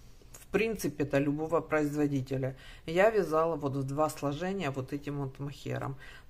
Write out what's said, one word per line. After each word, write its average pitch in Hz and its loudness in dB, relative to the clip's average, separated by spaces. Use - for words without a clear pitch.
В - -18
принципе, 196 0
это 139 2
любого 151 2
производителя. 143 0
Я 180 6
вязала 165 2
вот 139 -2
в 135 0
два 143 2
сложения 151 -2
вот 131 -6
этим 143 -6
вот 135 -6
мохером. 131 -6